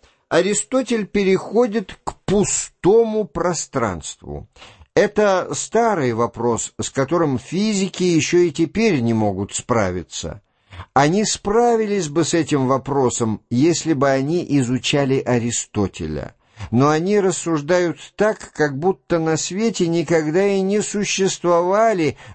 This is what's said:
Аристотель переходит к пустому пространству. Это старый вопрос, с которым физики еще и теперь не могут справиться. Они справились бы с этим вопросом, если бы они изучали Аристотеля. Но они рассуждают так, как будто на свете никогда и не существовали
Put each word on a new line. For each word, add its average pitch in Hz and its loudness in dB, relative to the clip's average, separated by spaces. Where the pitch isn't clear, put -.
Аристотель 208 0
переходит 202 0
к - -6
пустому 214 2
пространству. 117 -6
Это 190 2
старый 185 0
вопрос, 113 -2
с - -6
которым 139 0
физики 196 -2
еще 175 2
и 175 4
теперь 165 0
не 117 0
могут 101 -2
справиться. 92 -6
Они 165 2
справились 208 0
бы 151 0
с - -2
этим 143 0
вопросом, 127 0
если 156 2
бы 139 2
они 143 0
изучали 131 0
Аристотеля. 104 -4
Но 131 4
они 180 2
рассуждают 170 0
так, 208 -2
как 143 -2
будто 170 0
на 160 0
свете 190 -2
никогда 165 0
и 196 2
не 202 0
существовали 185 0